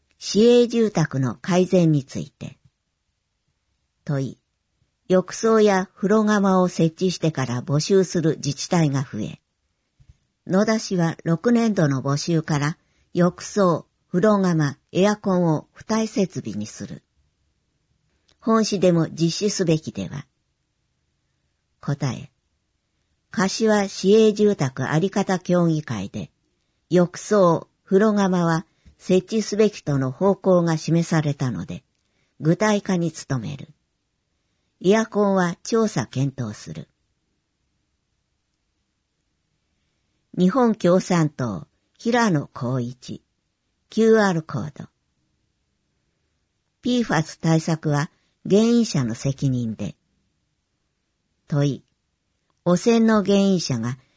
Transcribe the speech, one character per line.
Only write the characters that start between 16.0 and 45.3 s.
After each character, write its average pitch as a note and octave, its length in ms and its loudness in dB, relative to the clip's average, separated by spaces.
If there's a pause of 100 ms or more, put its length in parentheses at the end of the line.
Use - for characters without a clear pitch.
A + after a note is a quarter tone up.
設 F#3 320 -4
備 G#2 180 -10
に G#2 80 -8
す - 220 -14
る。 - 160 -16 (1400)
本 A3 260 2
市 G3+ 140 -4
で F3+ 120 4
も E3 180 2
実 E3 360 -2
施 G#3 60 0
す G3 120 -4
べ D#3+ 140 2
き C3+ 140 -10
で - 180 -10
は。 - 160 -12 (1600)
答 C#3+ 300 -6
え、 - 200 -14 (960)
柏 G#3 580 0
市 F#3+ 260 -2
営 A3 200 6
住 G#3 220 2
宅 C3 340 -4
あ C#3+ 80 0
り F#3+ 140 -2
方 G3 260 -2
協 F3 300 0
議 D#3 160 -2
会 G2+ 260 -8
で、 - 220 -12 (580)
浴 F3 300 2
槽、 F3+ 480 2 (160)
風 G3 160 2
呂 G#3+ 160 2
釜 F#3 280 0
は E3 220 0 (320)
設 F#3 380 -2
置 A3 80 -2
す - 120 -10
べ G#3 140 4
き - 120 -16
と C#3+ 180 -2
の C3 120 -2
方 F#3+ 240 0
向 F3+ 280 2
が E3 140 0
示 E3 300 0
さ D#3+ 140 0
れ D3 140 -2
た B2+ 160 -4
の - 140 -8
で、 - 180 -12 (560)
具 D#3+ 180 2
体 G#3+ 240 0
化 F#3 160 -2
に E3+ 140 -2
努 - 260 -8
め B2 180 -8
る。 - 180 -18 (1080)
エ G3 140 4
ア A3 80 0
コ G3+ 260 0
ン G3 40 0
は F3+ 260 0
調 A3+ 260 0
査 C3+ 200 -4
検 C3+ 340 -4
討 G#2+ 160 -10
す - 160 -16
る。 D#2 160 -16 (3500)
日 F3+ 140 2
本 A#3 260 2
共 F3+ 240 2
産 E3+ 300 0
党、 A#2 380 -8 (320)
平 A#3 320 0
野 D3 160 -2
浩 B2+ 320 -6
一、 - 440 -12 (640)
キ A3 160 0
ュ A3 100 6
ー G#3 120 4
ア - 20 2
ー F#3 40 0
ル E3 100 -2
コ - 160 -8
ー G2+ 120 -8
ド。 - 180 -20 (1900)